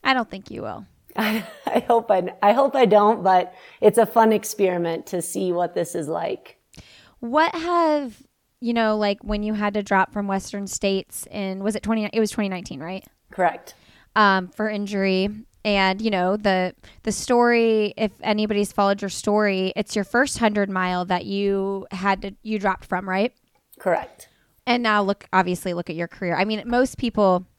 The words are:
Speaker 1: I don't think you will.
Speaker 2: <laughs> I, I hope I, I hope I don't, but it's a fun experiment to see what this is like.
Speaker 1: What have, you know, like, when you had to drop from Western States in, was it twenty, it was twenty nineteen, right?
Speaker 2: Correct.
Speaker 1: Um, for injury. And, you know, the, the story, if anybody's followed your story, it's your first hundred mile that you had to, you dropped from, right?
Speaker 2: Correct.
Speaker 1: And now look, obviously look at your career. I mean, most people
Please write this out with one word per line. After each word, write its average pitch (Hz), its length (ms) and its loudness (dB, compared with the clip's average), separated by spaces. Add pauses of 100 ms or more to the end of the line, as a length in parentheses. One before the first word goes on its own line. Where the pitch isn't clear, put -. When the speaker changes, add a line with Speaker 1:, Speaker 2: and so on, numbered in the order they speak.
Speaker 1:
I 262 100 0
don't 240 160 -4
think - 220 -18
you - 120 -12
will. 107 220 -12 (160)
Speaker 2:
<laughs> - 140 -18
I, 214 300 -4 (200)
I - 220 0
hope 233 240 2
I, 185 300 0
I 208 120 6
hope 277 220 2
I 262 100 6
don't, 208 380 4
but 180 300 2 (260)
it's 208 200 6
a 220 60 6
fun 220 280 4
experiment 180 760 -2
to 175 140 -4
see 190 320 -4
what 175 220 -2
this 170 200 -4
is 160 140 -4
like. - 480 -6 (640)
Speaker 1:
What 294 360 0
have, 320 600 0 (420)
you 240 140 -4
know, 220 240 2
like, 202 260 0
when 208 200 -4
you 214 100 -2
had 208 220 -2
to 208 80 -2
drop 196 280 2
from 202 160 -4
Western 196 400 -6
States - 640 -4
in, 190 320 -8
was 208 140 -2
it - 60 -10
twenty, 214 280 -2
it 226 80 -2
was 214 120 0
twenty 202 180 -2
nineteen, 180 320 -10
right? 180 240 -12 (260)
Speaker 2:
Correct. - 440 -2 (400)
Speaker 1:
Um, 190 340 4
for 214 200 -4
injury. 196 600 -2 (360)
And, 196 360 2
you 226 80 0
know, 190 280 0
the, 190 360 0 (300)
the - 80 -2
story, 233 840 2
if 220 140 -2 (120)
anybody's 208 480 0
followed 202 300 2
your 196 80 -6
story, 202 680 0
it's - 180 -6
your 202 120 -2
first 262 320 0
hundred 208 320 2
mile 180 360 0
that 180 200 -2
you 196 680 -2
had 190 300 -2
to, 196 100 -10 (120)
you 214 160 -4
dropped 190 260 -2
from, 190 220 -4
right? 196 260 -2 (440)
Speaker 2:
Correct. - 520 -4 (360)
Speaker 1:
And 240 160 0
now 214 220 2
look, 196 300 -2
obviously 180 400 0
look 175 160 -6
at 160 80 -8
your 170 100 -6
career. 175 300 -4
I 190 80 2
mean, 214 200 -6
most 240 320 0
people 190 480 2 (140)